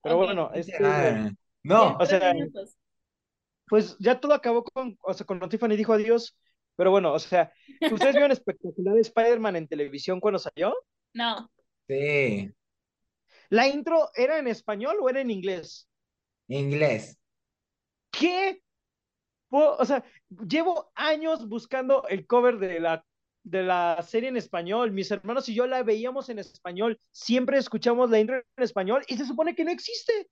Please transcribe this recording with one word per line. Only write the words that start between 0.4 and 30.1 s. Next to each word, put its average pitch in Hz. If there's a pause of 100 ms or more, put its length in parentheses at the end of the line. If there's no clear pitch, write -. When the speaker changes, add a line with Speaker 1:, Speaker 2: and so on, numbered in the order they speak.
Speaker 1:
este, 170
Speaker 3:
Ah, 127 (320)
no. 202 (100)
Speaker 2:
Ya -
Speaker 1:
o 175
sea, 190
Speaker 2:
tres 180
minutos. - (920)
Speaker 1:
pues -
ya 247
todo 294
acabó 240
con, 254
o 185
sea, 170
cuando 180
Tiffany 220
dijo 220
adiós, 226 (400)
pero 185
bueno, 185
o 156
sea, 165 (380)
¿ustedes 262
Speaker 2:
<laughs> -
Speaker 1:
vieron 294
Espectacular 196
Spider-Man 226
en 160
televisión 147
cuando 196
salió? 175 (400)
Speaker 2:
No. 233 (360)
Speaker 3:
Sí. 135 (1000)
Speaker 1:
¿La 240
intro 302
era 269
en 269
español 220
o 254
era 269
en 247
inglés? 185 (600)
Speaker 3:
Inglés. 139 (960)
Speaker 1:
¿Qué? 370 (840)
Po-, 294
o 254
sea, 262 (440)
llevo 320
años 311
buscando 262
el 185
cover 240
de 180
la, 165 (380)
de 185
la 175
serie 233
en 254
español. 202
Mis 190
hermanos 214
y 220
yo 240
la 254
veíamos 247
en 226
español. 196 (100)
Siempre 254
escuchamos 240
la 220
intro 233
en 254
español 214
y 247
se 277
supone 320
que 339
no 339
existe. 440